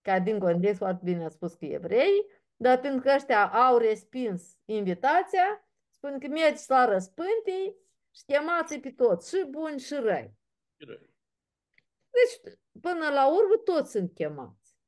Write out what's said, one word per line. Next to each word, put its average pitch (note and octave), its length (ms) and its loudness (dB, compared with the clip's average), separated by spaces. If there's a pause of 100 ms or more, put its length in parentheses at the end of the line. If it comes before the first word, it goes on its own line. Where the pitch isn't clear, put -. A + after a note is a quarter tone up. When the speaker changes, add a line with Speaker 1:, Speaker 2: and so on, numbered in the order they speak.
Speaker 1:
ca - 180 0
din G3+ 200 -2
context F#3 400 0
foarte F#3 260 -4
bine F3 200 -4
a D#3+ 40 -8
spus F3 260 -12
că - 100 -16
evrei, A#3+ 600 0 (300)
dar B3+ 240 4
pentru C4+ 200 -4
că C4+ 160 2
ăștia G#3+ 360 0
au B3 260 4
respins A3 840 -4
invitația, D#4+ 1040 0 (220)
spune C#4 280 -12
că B3+ 100 -12
mergeți D4+ 420 -2
la B3+ 140 6
răspântii F#4+ 920 -4 (340)
și - 140 -20
chemați D#4 540 -2
pe C4 120 -12
toți, A#3+ 460 0
și F#4+ 80 0
buni, D4 340 -8
și C4 160 -10
răi. F3 400 -4 (420)
Speaker 2:
Și D3+ 100 -20
răi. - 280 -20 (960)
Speaker 1:
Deci, - 460 0 (240)
până E4+ 280 -4
la C#4 260 4
urmă, G#4 300 4
toți D#4 260 0
sunt F3+ 240 -6
chemați. D3+ 640 -10 (120)